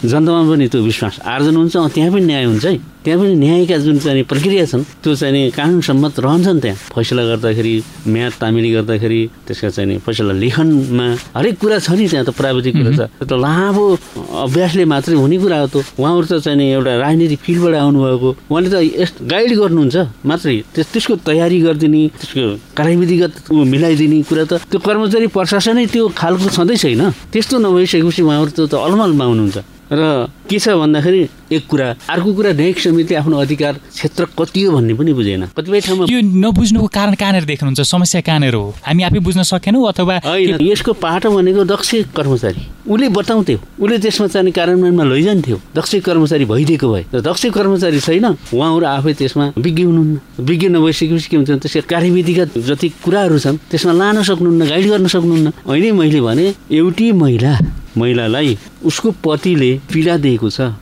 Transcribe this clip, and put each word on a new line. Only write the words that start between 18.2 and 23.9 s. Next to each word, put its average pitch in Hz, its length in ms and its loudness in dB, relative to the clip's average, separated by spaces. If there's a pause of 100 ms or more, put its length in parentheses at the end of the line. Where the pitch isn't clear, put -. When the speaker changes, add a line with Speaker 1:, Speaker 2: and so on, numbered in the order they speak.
Speaker 1:
उहाँले 180 200 0
त 170 300 0
यस 175 120 -2 (100)
गाइड 202 360 0
गर्नुहुन्छ 165 380 2 (300)
मात्रै, 143 360 -2 (120)
त्यस-, 160 180 -4
त्यसको 226 240 -2
तयारी 170 440 0
गरिदिने, 156 480 2
त्यसको 123 480 -4 (200)
कार्यविधिगत 170 560 2 (180)
उ 156 40 2 (100)
मिलाइदिने 151 580 2